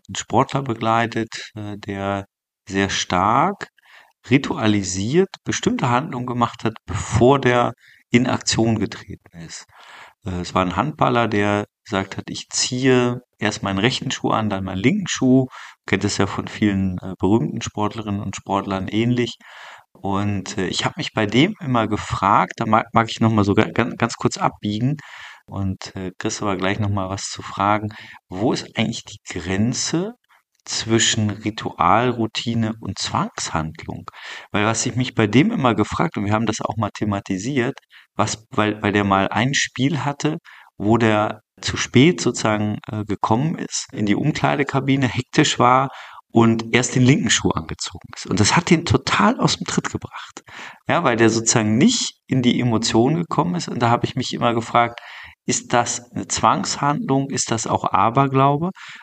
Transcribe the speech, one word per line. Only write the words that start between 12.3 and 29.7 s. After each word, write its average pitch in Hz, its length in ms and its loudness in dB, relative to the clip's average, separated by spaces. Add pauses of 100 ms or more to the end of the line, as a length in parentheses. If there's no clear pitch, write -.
ziehe 127 720 2 (200)
erst 107 240 -4
meinen 98 160 -2
rechten 127 320 0
Schuh - 180 -4
an, 107 200 0
dann 95 140 -4
meinen 95 180 -6
linken 175 260 0
Schuh." 131 400 2 (380)
Kennt 101 200 -2
es 101 120 -2
ja 98 100 0
von - 200 -6
vielen, 95 520 0
äh, 95 200 -10
berühmten 113 420 0
Sportlerinnen 104 600 -6
und 101 160 -8
Sportlern 95 500 -4
ähnlich. 120 480 0 (560)
Und, 98 640 -4
äh, 92 100 -2
ich - 180 -4
habe 127 120 -4
mich - 160 -8
bei 107 120 0
dem 143 340 2
immer 123 280 0
gefragt, 113 720 0
da 117 80 -2
mag, 110 280 2
mag 113 180 4
ich - 80 -8
noch 113 120 4
mal 104 120 4
so 101 100 2
ga-, 107 180 2
ganz, - 260 -2
ganz 117 180 -2
kurz - 220 -2
abbiegen 123 600 -2 (480)
und, 98 500 -6
äh, 92 220 -8
Chris - 240 -6
aber 101 140 -2
gleich 95 240 -2
noch 101 100 0
mal 98 200 -2
was 98 200 -8
zu - 120 -12
fragen. 104 480 0 (400)
Wo 104 240 -2
ist - 240 -8
eigentlich 113 260 -2
die - 160 -18 (100)
Grenze 117 840 -2 (520)